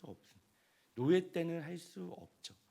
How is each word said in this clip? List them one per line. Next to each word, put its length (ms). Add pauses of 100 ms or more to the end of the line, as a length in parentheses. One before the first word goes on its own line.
없습니다. 360 (520)
노예 380
때는 300
할 160
수 380
없죠. 400 (160)